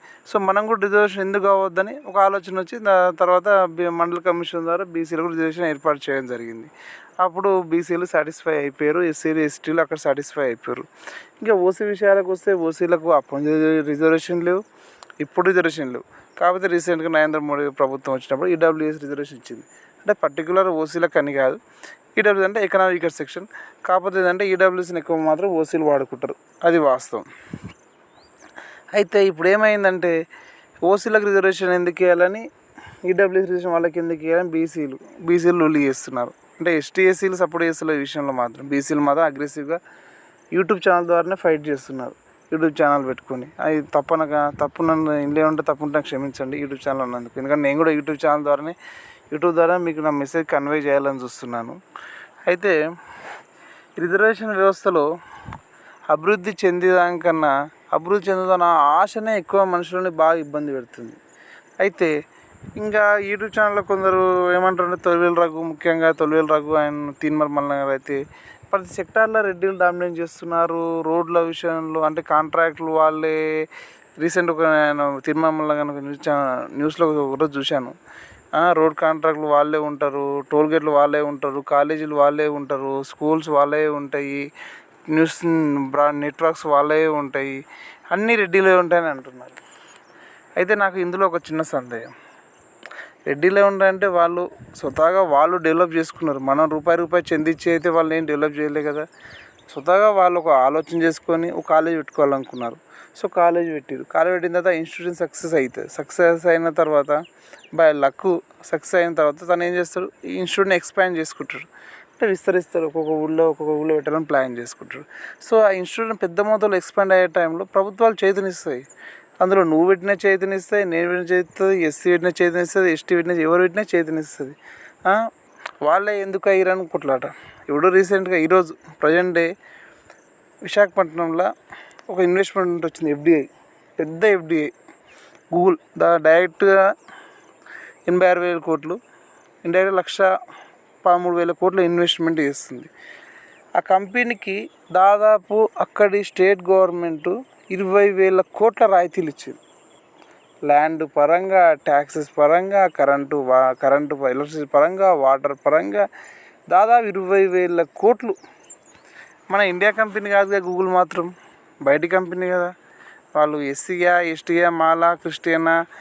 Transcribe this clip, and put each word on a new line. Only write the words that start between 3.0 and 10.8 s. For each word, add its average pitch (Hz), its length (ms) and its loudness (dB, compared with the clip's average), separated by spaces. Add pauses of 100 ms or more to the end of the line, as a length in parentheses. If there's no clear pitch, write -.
తర్వాత 180 280 2 (160)
బి-, 170 240 -4
మండల 170 300 -2
కమిషన్ 170 440 -2
ద్వారా 170 220 -2
బీసీలకు 165 420 -6
రిజర్వేషన్ 165 380 -4
ఏర్పాటు 147 360 -2 (100)
చేయడం 135 160 -4
జరిగింది. 117 440 -12 (500)
అప్పుడు 185 420 0
బీసీలు 170 420 -4
సాటిస్ఫై 160 520 -2
అయిపోయారు, 147 440 -2
ఎస్సీలు, 160 380 -2
ఎస్టీలు 156 420 -2
అక్కడ 160 160 -2
సాటిస్ఫై 143 460 -4
అయిపోయారు. 123 420 -6 (580)